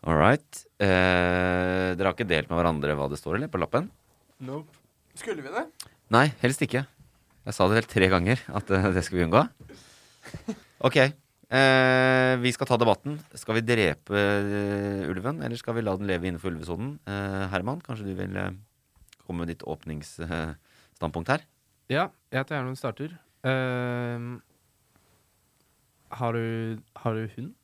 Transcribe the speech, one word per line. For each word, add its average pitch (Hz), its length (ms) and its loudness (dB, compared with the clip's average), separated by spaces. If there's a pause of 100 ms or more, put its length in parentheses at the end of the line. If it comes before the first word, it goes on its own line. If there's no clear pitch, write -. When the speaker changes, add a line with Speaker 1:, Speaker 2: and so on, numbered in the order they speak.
Speaker 1:
All 80 160 2
right. 113 380 2 (260)
Eh, 92 1120 2
dere 95 140 2
har 87 60 -2
ikke 107 120 -4
delt 80 240 0
med 85 80 2
hverandre 76 400 0
hva 71 120 0
det 73 100 -8
står, 85 160 -4
eller, 127 140 -6
på 90 100 -2
lappen? 147 260 -2 (560)
Speaker 2:
Nope. 143 300 -12 (420)
Skulle - 300 -8
vi 143 80 -10
det? 247 100 -4 (480)
Speaker 1:
Nei, 123 140 6 (160)
helst 131 240 0
ikke. 127 160 -4 (640)
Jeg 107 100 -6
sa 92 140 4
det 110 80 4
vel 113 100 0
tre 92 240 4
ganger 95 300 2 (100)
at, 98 200 -4
eh, 95 200 4
det 90 140 2
skulle 90 180 -2
vi 82 60 2
unngå. 120 160 6 (1400)
OK, 131 160 4
eh, 131 1300 4 (100)
vi 123 80 4
skal 135 160 -4
ta 120 140 4
debatten. 120 340 2 (240)
Skal 113 200 0
vi 113 40 0
drepe, 107 480 2
eh, 101 960 0
ulven, 107 340 -4
eller 117 180 -6
skal 117 160 -6
vi 113 100 -2
la 98 100 0
den 101 140 -4
leve 90 180 0
innenfor 87 240 -4
ulvesonen? 90 460 -6 (100)
Eh, 98 460 -4
Herman, 113 280 -4
kanskje 107 280 -8
du 95 100 -6
vil, 95 160 -6
eh, 95 160 -4 (720)
komme 85 200 -6
med 85 100 -8
ditt - 80 -18
åpnings-, 76 560 -12
eh, 82 340 -6 (460)
standpunkt 82 300 -6
her? 147 100 0 (500)
Speaker 2:
Ja, 156 200 0 (220)
jeg 131 160 -4
tar 151 120 -6
gjerne 127 100 -6
en 131 60 -8
starter. 143 420 -8 (260)
Ehm, 123 1000 -4 (1700)
har 117 220 -4
du, 113 460 -4 (160)
har 113 180 -2
du 110 220 -4
hund? 139 180 -12 (100)